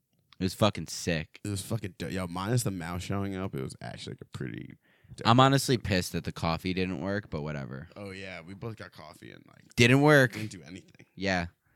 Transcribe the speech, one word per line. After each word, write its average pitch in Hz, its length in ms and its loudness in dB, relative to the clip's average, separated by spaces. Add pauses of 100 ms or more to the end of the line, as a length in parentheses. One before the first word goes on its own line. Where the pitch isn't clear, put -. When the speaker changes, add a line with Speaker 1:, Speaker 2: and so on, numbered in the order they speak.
(400)
Speaker 1:
It 90 40 -6
was 92 100 -2
fucking 98 340 0
sick. - 580 -6
Speaker 2:
It 104 40 -6
was 98 120 -4
fucking 104 360 -8
do-, 71 120 -8
yo, 90 180 -6
minus 98 360 -2
the 104 80 -4
mouse 87 320 -6
showing 98 320 -4
up, 95 200 -8
it 65 80 -6
was - 180 -10
actually, - 320 -12
like, - 80 -18
a - 160 -18
pretty - 380 -10 (400)
dope - 120 -8
Speaker 1:
I'm 117 120 8
honestly 135 360 6
Speaker 2:
episode. - 120 -2
Speaker 1:
pissed 92 260 0
that 85 120 -4
the 82 80 -6
coffee 82 400 -2
didn't 92 260 -4
work, 98 300 -6
but 78 140 -8
whatever. 71 520 -10
Speaker 2:
Oh, 101 160 -14
yeah. 95 340 -14
We 92 100 -16
both 113 200 -12
got 95 160 -16
coffee 78 400 -20
and, 50 160 -20
like, 50 160 -20 (120)
Speaker 1:
Didn't 123 260 8
work. 143 320 8
Speaker 2:
didn't 110 180 -8
do 92 120 -16
anything. 87 420 -18 (100)
Speaker 1:
Yeah. 92 300 0 (300)